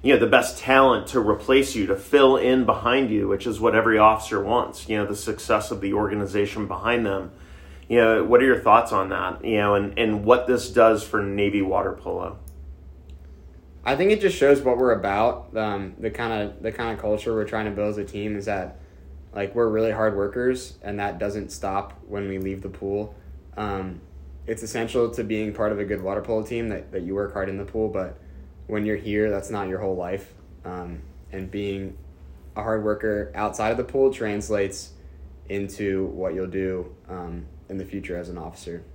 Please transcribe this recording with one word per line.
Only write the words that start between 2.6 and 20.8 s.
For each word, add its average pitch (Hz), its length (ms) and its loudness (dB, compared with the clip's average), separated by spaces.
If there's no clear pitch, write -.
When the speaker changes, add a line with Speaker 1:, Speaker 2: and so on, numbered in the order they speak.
Speaker 1:
behind 120 460 2
you, 101 160 0
which 98 220 0
is 110 100 -4
what 110 160 2
every 110 240 4
officer 107 420 4
wants, 110 480 -2
you 110 80 -2
know, 104 80 0
the 101 120 -4
success - 560 -2
of 101 80 -6
the 98 120 -2
organization 101 760 -2
behind 110 360 0
them. 95 280 -2
You 120 100 4
know, 113 260 6
what 120 180 8
are 135 40 6
your 127 140 6
thoughts 113 320 6
on 95 160 0
that, 92 360 -4
you 110 120 0
know, 104 180 4
and, 101 240 0
and 107 260 0
what 123 220 6
this 123 240 0
does 113 320 6
for - 180 -2
Navy 101 420 0
water 95 320 0
polo? 90 440 -8
Speaker 2:
I 135 120 2
think 190 160 4
it 208 80 2
just 190 160 2
shows 139 260 6
what 123 160 2
we're 127 140 4
about. 104 640 0
Um, 101 420 -4
the 110 120 -4
kinda, 107 500 -4
the 110 100 -4
kinda 113 260 -6
culture 107 380 0
we're 107 100 0
trying 107 200 -4
to 104 80 -4
build 104 180 -2
as 104 80 -4
a 98 60 -4
team 104 320 -6
is 98 80 -6
that, 98 340 -6
like, 101 180 -4
we're 117 160 4
really 110 220 2
hard 107 260 2
workers, 123 640 -2